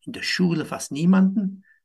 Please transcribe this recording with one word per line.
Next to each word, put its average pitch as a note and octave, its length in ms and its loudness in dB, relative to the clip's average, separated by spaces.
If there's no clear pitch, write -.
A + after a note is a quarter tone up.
in - 80 -12
der - 100 -10
Schule E3 440 0
fast - 260 -10
niemanden. F#3+ 720 2